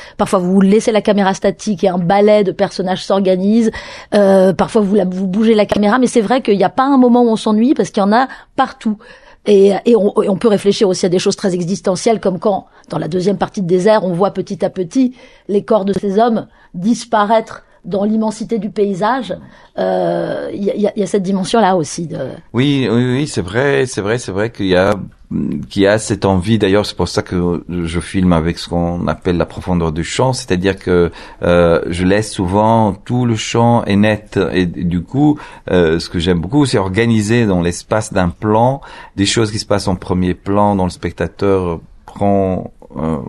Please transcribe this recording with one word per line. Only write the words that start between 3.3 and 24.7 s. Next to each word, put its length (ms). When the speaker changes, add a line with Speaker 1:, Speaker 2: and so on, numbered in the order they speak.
Speaker 1:
Euh, 400
parfois, 260
vous 140
la, 100
vous 220
bougez 280
la 120
caméra, 320
mais 80
c'est 160
vrai 180
qu'il 160
n'y 80
a 60
pas 160
un 100
moment 280
où 40
on 80
s'ennuie 380
parce 160
qu'il 120
y 40
en 80
a 120
partout. 400
Et, 260
et 100
on, 260
et 60
on 80
peut 120
réfléchir 380
aussi 200
à 20
des 100
choses 160
très 200
existentielles, 680
comme 180
quand, 280
dans 80
la 100
deuxième 300
partie 240
de 40
Désert, 380
on 80
voit 200
petit 340
à 20
petit 460
les 160
corps 220
de 80
ces 240
hommes 280
disparaître 880
dans 180
l'immensité 540
du 100
paysage. 680
Euh, 760
il 100
y 80
a, 40
il 80
y 40
a, 80
il 60
y 20
a 40
cette 160
dimension-là 540
aussi 300
de 120
Speaker 2:
Oui, 400
oui, 140
oui, 200
c'est 140
vrai, 460
c'est 160
vrai, 160
c'est 140
vrai 200
qu'il 140
y 100